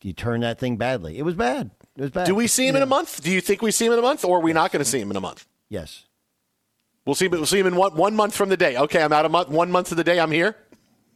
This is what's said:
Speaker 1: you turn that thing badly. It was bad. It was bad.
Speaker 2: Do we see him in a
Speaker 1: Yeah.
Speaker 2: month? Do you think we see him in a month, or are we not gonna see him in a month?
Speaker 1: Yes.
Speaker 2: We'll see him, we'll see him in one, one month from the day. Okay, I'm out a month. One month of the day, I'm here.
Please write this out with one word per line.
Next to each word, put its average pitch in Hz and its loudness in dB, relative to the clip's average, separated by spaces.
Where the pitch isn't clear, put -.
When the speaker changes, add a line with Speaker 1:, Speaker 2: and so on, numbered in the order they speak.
Speaker 1:
you 98 -8
turn 117 -4
that 117 -4
thing 123 -2
badly. 98 -6
It 139 -8
was 170 -4
bad. 233 -4
It 135 -10
was 139 -6
bad. 180 -2
Speaker 2:
Do 190 0
we 233 0
see 262 0
him 269 2
in 277 2
a - 2
Speaker 1:
Yeah. 262 -2
Speaker 2:
month? 311 -2
Do 160 -2
you 185 0
think 202 0
we 220 0
see - 0
him 233 2
in 233 2
a 233 2
month, 262 0
or 180 2
are - 0
we 165 2
not 160 2
gonna 147 -2
see 123 -2
him 101 -6
in 101 -4
a 95 -2
month? 82 -12
Speaker 1:
Yes. - -14
Speaker 2:
We'll 139 0
see 185 2
him, 170 -2
we'll 160 -2
see 190 2
him 190 2
in 180 0
one, 180 2
one 202 2
month 208 0
from 196 0
the 185 4
day. 156 2
Okay, 147 2
I'm 151 2
out 151 4
a 160 0
month. 170 2
One 170 2
month 180 2
of 170 -4
the 165 0
day, 170 4
I'm 160 0
here. 170 0